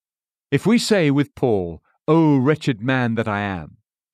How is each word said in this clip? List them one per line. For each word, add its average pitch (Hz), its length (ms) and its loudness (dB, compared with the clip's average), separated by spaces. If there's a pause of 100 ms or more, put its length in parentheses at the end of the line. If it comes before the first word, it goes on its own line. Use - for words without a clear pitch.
(500)
If 139 160 0
we 226 120 4
say 190 320 2
with 139 240 0
Paul, 95 480 -2 (260)
"O 151 300 4
wretched 131 420 0
man 123 360 -2
that 110 120 -2
I 101 120 -2
am," 95 360 -8 (380)